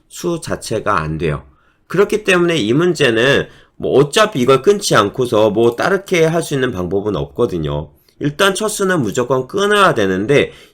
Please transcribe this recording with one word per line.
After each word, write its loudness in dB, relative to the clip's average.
수 -6
자체가 -4
안 -4
돼요. -4
그렇기 0
때문에 2
이 0
문제는 2
뭐 0
어차피 2
이걸 4
끊지 2
않고서 2
뭐 2
다르게 0
할 0
수 -6
있는 -2
방법은 -2
없거든요. -4
일단 0
첫 -4
수는 -2
무조건 -2
끊어야 2
되는데 0